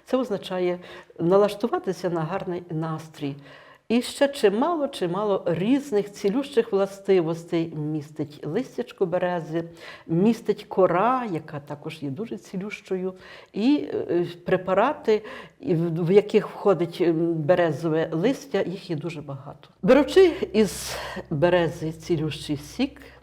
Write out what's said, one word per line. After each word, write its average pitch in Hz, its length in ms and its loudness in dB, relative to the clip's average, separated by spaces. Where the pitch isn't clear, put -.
це - 120 -2
означає 185 640 -2
налаштуватися 202 920 2
на 170 100 -2
гарний 175 500 -6
настрій. 156 680 -6
І 240 140 2
ще - 260 0
чимало, 277 600 0
чимало 190 580 -2
різних 202 640 0
цілющих 226 600 0
властивостей 170 1040 0
містить 151 720 -6
листячко 202 600 -4
берези, 170 580 -2
містить 202 600 2
кора, 196 640 4
яка 147 280 -8
також 147 420 -12
є 143 80 -6
дуже 220 260 -8
цілющою, 185 760 -6
і, 269 320 2
е, 175 160 2
препарати, 202 800 2
і 180 140 0
в, 165 320 0
в 175 60 4
яких 202 360 6
входить, 175 520 0
м, 170 340 2
березове 165 760 2
листя, 196 500 -2
їх 180 280 -8
є 160 60 -2
дуже 156 240 -8
багато. - 480 -14
Беручи 294 500 6
із - 440 0
берези 165 640 2
цілющий 151 640 -4
сік, - 440 -6